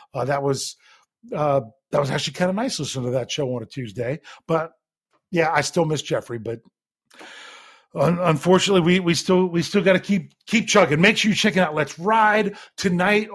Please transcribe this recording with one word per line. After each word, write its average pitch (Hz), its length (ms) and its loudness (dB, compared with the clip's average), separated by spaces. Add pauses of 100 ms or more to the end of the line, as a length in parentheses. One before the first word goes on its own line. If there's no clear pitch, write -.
(140)
Uh, 127 100 -4
that 143 180 -2
was, 139 340 -4 (580)
uh, 147 260 0 (300)
that 147 100 0
was 135 100 -2
actually 143 220 -4
kinda 180 220 -2
nice 226 260 -4
listening 131 260 -6
to 123 60 -2
that 123 180 -4
show 127 240 -4
on 117 80 -8
a 107 40 -12
Tuesday. 123 540 -8 (260)
But 160 260 -2 (580)
yeah, 165 220 2
I 147 80 4
still 165 240 0
miss 151 160 -2
Jeffrey, 120 380 -6
but 113 220 -8 (1300)
un-, 165 260 2
unfortunately, 180 600 2
we, 180 200 4
we 170 140 0
still, 185 320 2
we 170 160 -2
still 202 200 0
gotta 180 180 4
keep, 190 320 -2 (140)
keep 220 200 0
chugging. 156 340 4
Make 214 180 4
sure 208 100 0
you 196 60 2
check 202 220 0
it 185 40 2
out. 156 140 0
Let's 151 240 -4
Ride 208 580 2 (200)
tonight 202 580 0